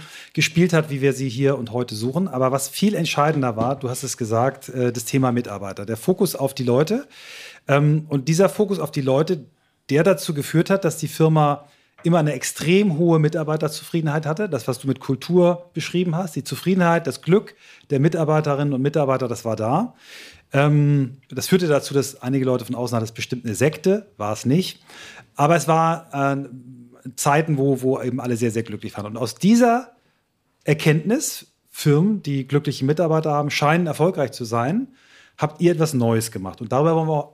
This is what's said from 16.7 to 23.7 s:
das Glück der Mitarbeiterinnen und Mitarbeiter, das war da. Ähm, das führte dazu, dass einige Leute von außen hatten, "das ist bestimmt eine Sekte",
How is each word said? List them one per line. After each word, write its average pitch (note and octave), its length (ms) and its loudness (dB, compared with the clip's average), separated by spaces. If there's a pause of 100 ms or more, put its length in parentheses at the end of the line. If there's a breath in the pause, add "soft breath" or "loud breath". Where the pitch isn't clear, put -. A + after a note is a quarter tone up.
das - 140 -6
Glück G3+ 340 2 (340 loud breath)
der C#3 100 2
Mitarbeiterinnen D3+ 760 2
und B2+ 80 -2
Mitarbeiter, C3+ 460 0
das A2+ 180 -8
war A2 100 -2
da. C3 400 -2 (580 loud breath)
Ähm, C#3+ 640 2 (120)
das C3 180 -6
führte F3+ 200 2
dazu, C#3+ 260 0
dass - 280 -2
einige C3 240 -2
Leute B2 200 0
von B2 100 -6
außen A#2+ 200 -4
hatten, A2+ 80 0
"das A2 60 -6
ist - 60 -20
bestimmt A#2+ 300 -8
eine G#2+ 100 -4
Sekte", F#3 600 0